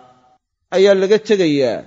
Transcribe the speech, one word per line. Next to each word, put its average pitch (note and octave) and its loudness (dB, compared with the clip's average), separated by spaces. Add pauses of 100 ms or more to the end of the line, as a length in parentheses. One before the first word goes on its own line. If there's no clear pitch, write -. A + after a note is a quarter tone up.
(720)
ayaa G3 2
laga G3 0
tegayaa. D3 -2